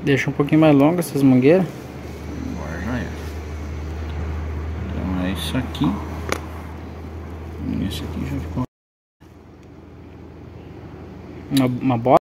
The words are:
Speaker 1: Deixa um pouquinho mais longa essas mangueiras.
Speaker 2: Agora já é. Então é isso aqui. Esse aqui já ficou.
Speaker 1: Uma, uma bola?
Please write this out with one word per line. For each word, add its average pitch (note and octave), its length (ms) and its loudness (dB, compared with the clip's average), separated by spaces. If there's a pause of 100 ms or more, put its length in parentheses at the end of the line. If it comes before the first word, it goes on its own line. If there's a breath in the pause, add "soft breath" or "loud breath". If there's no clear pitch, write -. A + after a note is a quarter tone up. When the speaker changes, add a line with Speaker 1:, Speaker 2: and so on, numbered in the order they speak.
(120)
Speaker 1:
Deixa C3+ 160 2
um C#3 60 -2
pouquinho D3 260 4
mais D3+ 160 8
longa D#3 240 6
essas C#3+ 220 0
mangueiras. C#3 420 8 (880)
Speaker 2:
Agora D2+ 280 -6
já A#2+ 160 -2
é. F2 80 -4 (1800)
Então F#2 360 -2
é F#2+ 60 0
isso - 240 -4
aqui. C3+ 340 0 (2000)
Esse - 140 -6
aqui - 180 -6 (100)
já C#2 100 -2
ficou. - 220 -4 (3000)
Speaker 1:
Uma, C3+ 160 4
uma B2 300 2
bola? B2 280 6